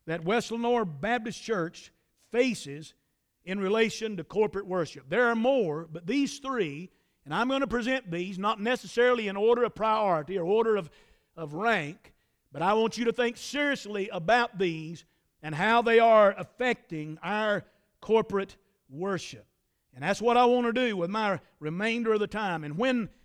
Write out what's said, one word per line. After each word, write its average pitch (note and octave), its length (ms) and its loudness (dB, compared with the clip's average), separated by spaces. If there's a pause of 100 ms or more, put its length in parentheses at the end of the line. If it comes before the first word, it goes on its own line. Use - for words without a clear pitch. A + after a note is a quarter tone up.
that E3 160 -6
West G#3+ 280 0
Lenore A#3 340 0
Baptist G#3 560 -4
Church F3+ 500 -4 (400)
faces F#3+ 600 -2 (500)
in F#3+ 160 -6
relation G#3+ 580 0
to E3 60 -6
corporate G3+ 420 -2
worship. F3 420 -4
There A3+ 200 2
are A#3 80 2
more, A3 560 0
but E3+ 160 -12
these C4+ 320 0
three, F#3 500 -4 (360)
and C#3+ 80 -10
I'm A3+ 160 0
gonna C4+ 180 0
present A#3+ 420 -2
these, F3+ 300 -6
not G#3+ 200 -2
necessarily A#3+ 680 0
in G3 100 -6
order A#3 260 2
of A3 120 0
priority G3 640 0
or E3+ 60 -2
order A3 320 2
of, F3+ 140 -4 (480)
of D#3+ 160 -12
rank, F3 600 -2 (380)
but C#3+ 120 -8
I G3 100 2
want A3 240 0
you A#3 80 -2
to A#3 80 2
think A#3+ 240 -2
seriously A3+ 720 -4
about G#3+ 480 2
these E3 480 -4 (380)
and D#3 100 -4
how A3 300 4
they A3+ 160 6
are A3 380 8
affecting E3 840 -6
our G#3 440 -2 (360)
corporate G#3 560 0 (320)
worship. D#3 560 -8 (480)
And B2+ 100 -14
that's F#3 180 -2
what A#3 160 4
I B3 80 6
wanna A#3+ 280 2
do A#3 240 0
with F3 140 -2
my G#3 280 -2 (200)
remainder A3 540 -2
of G#3+ 60 2
the G#3 80 -2
time. F#3+ 360 -4
And D3 140 -8
when A#3+ 320 0 (160)